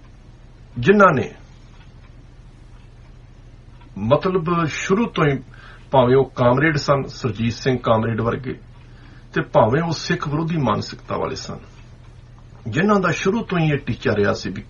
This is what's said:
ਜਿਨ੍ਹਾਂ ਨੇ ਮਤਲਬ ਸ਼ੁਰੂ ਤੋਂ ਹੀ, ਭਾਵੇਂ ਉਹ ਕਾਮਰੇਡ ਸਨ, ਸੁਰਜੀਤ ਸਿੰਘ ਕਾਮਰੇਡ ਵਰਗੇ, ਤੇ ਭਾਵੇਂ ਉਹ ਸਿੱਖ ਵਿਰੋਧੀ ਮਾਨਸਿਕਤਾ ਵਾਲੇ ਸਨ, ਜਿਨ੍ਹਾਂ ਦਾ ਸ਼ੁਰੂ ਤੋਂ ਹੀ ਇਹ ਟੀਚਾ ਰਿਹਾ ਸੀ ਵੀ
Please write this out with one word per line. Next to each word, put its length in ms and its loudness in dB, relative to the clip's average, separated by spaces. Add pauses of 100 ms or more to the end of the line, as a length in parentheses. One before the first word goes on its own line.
(800)
ਜਿਨ੍ਹਾਂ 360 6
ਨੇ 160 -2 (2750)
ਮਤਲਬ 680 0
ਸ਼ੁਰੂ 400 -2
ਤੋਂ 180 -2
ਹੀ, 140 0 (520)
ਭਾਵੇਂ 260 4
ਉਹ 80 4
ਕਾਮਰੇਡ 520 2
ਸਨ, 320 0
ਸੁਰਜੀਤ 440 -4
ਸਿੰਘ 260 -2
ਕਾਮਰੇਡ 420 0
ਵਰਗੇ, 340 -4 (800)
ਤੇ 80 -2
ਭਾਵੇਂ 400 2
ਉਹ 100 -2
ਸਿੱਖ 360 -4
ਵਿਰੋਧੀ 280 -2
ਮਾਨਸਿਕਤਾ 600 -4
ਵਾਲੇ 180 -4
ਸਨ, 240 -12 (1080)
ਜਿਨ੍ਹਾਂ 320 2
ਦਾ 100 2
ਸ਼ੁਰੂ 320 0
ਤੋਂ 160 -2
ਹੀ 120 2
ਇਹ 80 0
ਟੀਚਾ 380 -2
ਰਿਹਾ 160 2
ਸੀ 180 -6
ਵੀ 200 -10